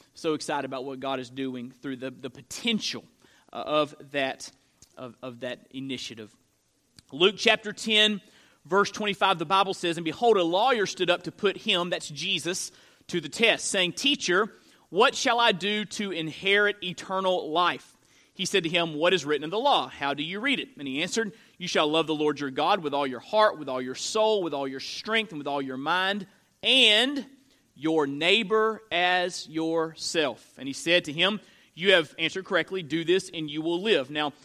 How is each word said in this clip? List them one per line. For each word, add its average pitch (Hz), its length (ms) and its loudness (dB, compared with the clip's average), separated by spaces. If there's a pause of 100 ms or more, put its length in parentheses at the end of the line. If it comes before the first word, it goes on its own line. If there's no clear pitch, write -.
(120)
so 160 220 -2
excited 143 320 -4
about 131 180 -8
what 135 160 -10
God 135 180 -2
is 123 120 -10
doing 127 400 -8
through 135 260 -10
the, 131 140 -8
the 131 180 -12
potential, - 800 -4 (460)
uh, - 20 -8
of 147 380 0 (160)
that, 135 400 -4 (480)
of, 123 240 -12
of 123 180 -10
that 123 300 -10
initiative? 123 600 -10 (800)
Luke 180 280 4
chapter 214 340 2
ten, 214 480 2 (460)
verse 196 240 2
twenty-five, 196 480 0
the 160 80 -6
Bible 190 260 2
says, 170 240 -2
"And 170 80 -6
behold, 214 320 4
a 180 80 4
lawyer 208 400 2
stood 175 240 -4
up 175 140 2
to 160 100 -10
put 190 240 -2
him," 185 320 0
that's 170 220 -6
Jesus, 165 600 -4 (360)
"to 180 120 -2
the 156 120 -8
test, 208 380 2
saying, 180 260 0
'Teacher, 214 640 0 (300)
what 233 260 4
shall 240 260 0
I 233 120 6
do 208 340 -2
to 202 260 -6
inherit 196 720 0
eternal 185 680 -2
life?' 160 460 0 (380)
He 190 100 -6
said 180 200 2
to 165 40 0
him, 170 240 0
'What 165 220 2
is 160 100 0
written 147 180 -2
in 156 60 -8
the 185 100 -4
law? 226 300 2
How 143 240 -4
do 143 100 -6
you 175 160 -8
read 240 220 -2
it?' - 80 -10 (100)
And 143 80 -10
he 135 160 -4
answered, 196 300 -2 (240)
'You 175 100 -10
shall 165 220 2
love 156 180 2
the 156 80 -2
Lord 151 260 0
your 143 100 -6
God 165 320 0
with 143 100 -4
all 143 140 0
your 123 140 -6
heart, 214 380 4
with 143 120 -10
all 131 100 -4
your 127 140 -6
soul, 214 480 0
with 160 100 -4
all 139 160 -4
your 135 120 -8
strength, - 520 -4
and 151 60 -10
with 143 80 -8
all 143 160 -2
your 131 160 -6
mind, 185 480 -2 (360)
and 240 600 4 (500)
your 156 320 2
neighbor 214 760 2 (100)
as 180 560 0
yourself.' 160 1120 -2
And 135 100 -10
he 135 60 -6
said 175 320 2
to 151 60 -8
him, 185 280 0 (340)
'You 185 180 2
have 165 260 4
answered 165 260 -4
correctly. 185 380 -2
Do 160 200 -4
this, 180 300 0
and 160 180 -8
you 151 120 -6
will 170 180 -2
live.'" 165 300 2
Now, 151 240 -2 (100)